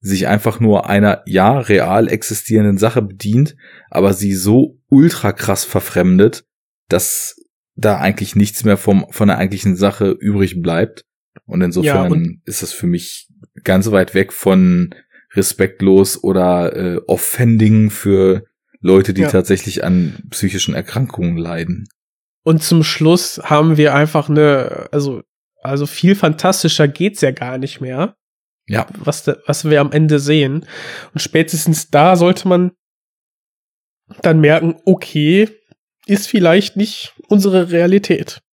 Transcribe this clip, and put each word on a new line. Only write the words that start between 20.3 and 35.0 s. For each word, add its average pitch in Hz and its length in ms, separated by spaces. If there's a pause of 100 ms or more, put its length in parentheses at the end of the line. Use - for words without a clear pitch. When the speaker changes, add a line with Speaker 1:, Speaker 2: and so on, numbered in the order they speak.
Speaker 1:
psychischen 95 420
Erkrankungen 87 640
leiden. 90 500 (560)
Speaker 2:
Und 160 200
zum 165 200
Schluss 160 600
haben 156 340
wir 151 160
einfach 147 360
eine, 147 640
also, 143 300 (400)
also 139 240
viel 185 300
fantastischer 165 720
geht's 185 340
ja 139 80
gar 131 300
nicht 135 220
mehr. 135 340 (520)
Speaker 1:
Ja. 104 200 (100)
Speaker 2:
Was - 260
da, 147 120 (120)
was 151 220
wir 151 120
am 143 100
Ende 151 280
sehen. 143 460 (480)
Und 156 60
spätestens 160 680
da 165 260
sollte 175 320
man 180 240 (1500)
dann 160 200
merken, 160 340 (100)
okay, 185 640 (560)